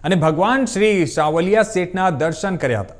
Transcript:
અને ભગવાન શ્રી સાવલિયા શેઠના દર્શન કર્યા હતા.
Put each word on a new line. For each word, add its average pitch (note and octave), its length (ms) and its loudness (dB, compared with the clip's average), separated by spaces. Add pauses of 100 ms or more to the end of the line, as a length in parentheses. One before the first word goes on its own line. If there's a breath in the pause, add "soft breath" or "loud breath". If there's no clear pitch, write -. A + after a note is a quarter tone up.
અને F3 100 0
ભગવાન F3+ 500 2
શ્રી G3+ 420 2
સાવલિયા E3+ 560 0
શેઠના F#3 480 -2
દર્શન E3 460 -2
કર્યા A#2+ 240 -2
હતા. F#2 200 -10